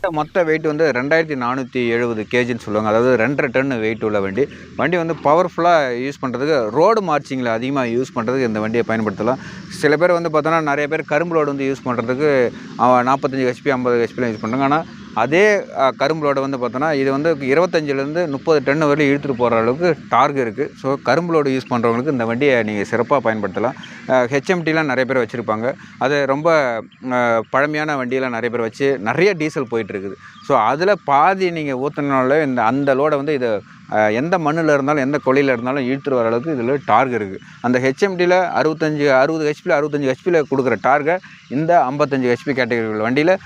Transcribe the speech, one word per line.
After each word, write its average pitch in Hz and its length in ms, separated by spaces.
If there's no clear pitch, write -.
மொத்த 156 340
வெயிட் 156 180
வந்து 151 280
ரெண்டாயிரத்தி 147 520
நானூத்தி 123 460
எழுபது 117 420
கேஜின்னு 123 280
சொல்லுவாங்க. 107 400
அதாவது, 120 280
ரெண்டரை 147 260
டன் 131 280
வெயிட் 110 220
உள்ள 107 180
வண்டி. 98 280
வண்டி 160 200
வந்து 165 180
பவர்ஃபுல்லா 165 640
யூஸ் 127 220
பண்றதுக்கு, 127 480
ரோடு 196 320
மார்ச்சிங்ல 143 420
அதிகமா 127 380
யூஸ் 120 320
பண்றதுக்கு 123 320
இந்த 107 140
வண்டியை 110 280
பயன்படுத்தலாம். 110 480
சில 147 260
பேர் 175 160
வந்து 170 160
பார்த்தோன்னா, 160 340
நிறைய 147 260
பேர் 156 140
கரும்பு 160 400
லோடு 147 40
வந்து 139 280
யூஸ் - 140
பண்றதுக்கு, 127 640
அவன் 123 320
நாற்பத்தஞ்சு 135 400
ஹெச் 120 140
பி, 147 80
ஐம்பது 123 340
ஹெச் 110 140
பில 123 40
யூஸ் 110 180
பண்றாங்க. 117 240
ஆனா, 147 200
அதே, 180 460
அ, 131 180
கரும்பு 147 360
லோடு 135 80
வந்து 135 280
பார்த்தோன்னா, 139 240
இது 135 180
வந்து 151 240
இருபத்தஞ்சுலேருந்து 151 960
முப்பது 143 360
டன் 143 140
வரையும் 143 380
இழுத்துட்டு 143 160
போற 117 240
அளவுக்கு 143 420
டார்க் 135 280
இருக்கு. 120 440
So, 135 220
கரும்பு 160 400
லோடு 143 40
யூஸ் 131 240
பண்றவங்களுக்கு 120 400
இந்த 123 140
வண்டியை 120 380
நீங்க 104 280
சிறப்பா 120 340
பயன்படுத்தலாம். 104 480
அ, 127 160
ஹெச் 135 220
எம் 180 160
டிலாம் 156 220
நிறைய 131 200
பேர் 131 120
வச்சிருப்பாங்க. 117 560
அது 139 280
ரொம்ப, 139 560
அ, 120 400
பழமையான 151 460
வண்டியெல்லாம் 131 340
நிறைய 117 200
பேர் 120 100
வச்சு 135 380
நிறைய 135 340
டீசல் 151 360
போயிட்டு 113 240
இருக்குது. 98 200
So, 135 120
அதுல 147 360
பாதி 175 460
நீங்க 143 380
ஊத்துனாலே 143 560
இந்த, 123 200
அந்த 135 300
லோடை 147 220
வந்து 147 180
இது, 113 280
அ, 107 200
எந்த 165 260
மண்ணுல 156 340
இருந்தாலும், 143 300
எந்த 139 240
கொழியில 135 260
இருந்தாலும் 123 380
இழுத்துட்டு 139 200
வர 120 160
அளவுக்கு 123 360
இதுல 135 220
டார்க் 123 280
இருக்கு. 101 260
அந்த 123 180
ஹெச் 135 200
எம் 190 200
டில 180 380
அறுபத்தஞ்சு, 156 540
அறுபது 151 400
ஹெச் - 140
பி 180 60
ல, 165 40
அறுபத்தஞ்சு 143 380
ஹெச் - 120
பி 185 60
ல 165 200
கொடுக்குற 127 320
டார்கை 147 360
இந்த 160 420
ஐம்பத்தஞ்சு 135 420
ஹெச் 120 120
பி 143 80
கேட்டகரி 117 320
உள்ள 107 260
வண்டியில 156 360